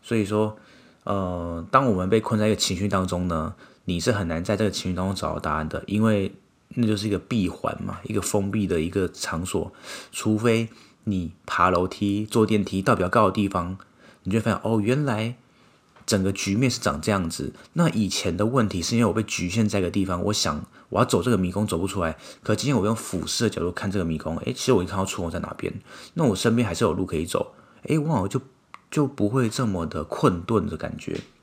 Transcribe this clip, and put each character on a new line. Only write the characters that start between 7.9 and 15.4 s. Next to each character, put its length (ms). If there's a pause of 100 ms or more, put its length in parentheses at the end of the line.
一 80
个 80
封 300
闭 160
的 140
一 100
个 200
场 340
所。 280 (400)
除 260
非 300 (360)
你 280 (140)
爬 240
楼 180
梯、 360
坐 200
电 200
梯 180
到 120
比 80
较 60
高 180
的 60
地 160
方， 280 (460)
你 80
就 80
会 40
发 100
现， 100
哦， 180
原 240
来 300 (720)